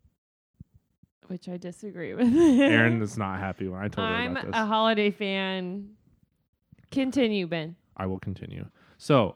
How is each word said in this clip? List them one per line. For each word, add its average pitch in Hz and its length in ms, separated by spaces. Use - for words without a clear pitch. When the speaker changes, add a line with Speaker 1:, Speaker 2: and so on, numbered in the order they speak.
Speaker 1:
Which 180 220
I 180 80
disagree 175 560
with. 240 140
<laughs> 240 80
Speaker 2:
Erin 254 640
is 104 160
not 95 220
happy 95 280
when 92 140
I 104 60
told 226 200
her 220 60
Speaker 1:
I'm 240 240
Speaker 2:
about - 80
this. 202 100
Speaker 1:
a 220 120
Holiday 220 420
fan. 190 800
Continue, 240 560
Ben. 165 280
Speaker 2:
I 95 80
will 95 140
continue. - 480
So 123 360